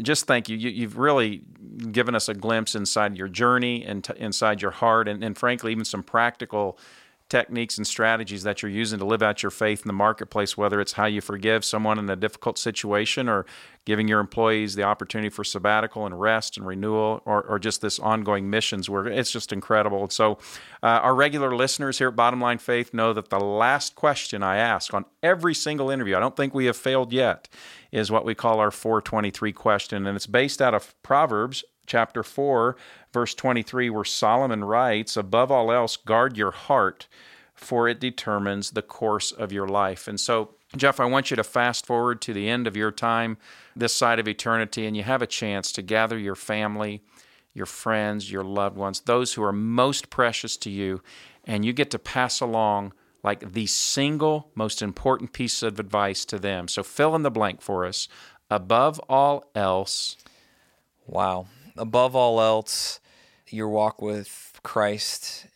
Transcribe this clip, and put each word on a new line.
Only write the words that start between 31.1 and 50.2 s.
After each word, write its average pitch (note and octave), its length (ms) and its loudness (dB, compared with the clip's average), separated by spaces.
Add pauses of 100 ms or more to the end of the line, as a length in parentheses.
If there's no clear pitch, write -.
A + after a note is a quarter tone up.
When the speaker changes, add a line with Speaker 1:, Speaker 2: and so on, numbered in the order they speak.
Speaker 1:
chapter A2+ 360 0
four, B2+ 540 0 (360)
verse A#2+ 220 0
twenty-three, B2 560 0
where G#2+ 140 -2
Solomon A2+ 580 2
writes, G#2+ 540 0
"Above A2+ 340 2
all A#2 220 4
else, A#2+ 240 2
guard A#2 400 2
your G2+ 160 0
heart, - 560 0 (440)
for A#2 360 0
it A#2 100 -2
determines G2+ 720 -2
the G#2+ 120 -4
course G#2+ 500 -2
of G#2+ 180 -6
your G2 160 -4
life." G2 400 -2
And G#2 120 -8
so, A2+ 360 -2 (220)
Jeff, C#3 240 4
I B2+ 40 6
want C3 260 2
you B2+ 60 -2
to A2 80 0
fast A#2+ 400 0
forward A#2+ 380 0
to A#2 100 -8
the G2+ 160 -2
end A#2+ 180 -2
of G2+ 100 -4
your G#2+ 160 -2
time A2+ 440 0 (400)
this A#2 180 0
side A#2 240 4
of A2 100 -2
eternity, A2 580 -2
and G#2+ 100 -4
you G#2 60 -4
have B2+ 200 0
a A2+ 40 -2
chance G2+ 460 -4
to G2+ 100 -8
gather A2 360 0
your G2 160 -4
family, G#2+ 680 -4 (500)
your F#2 140 -8
friends, G#2+ 640 -2
your F#2+ 140 -4
loved G2 320 -2
ones, G2 240 -6
those A#2+ 340 0
who A2 80 -4
are G2+ 100 0
most A#2 560 0
precious A#2 500 -2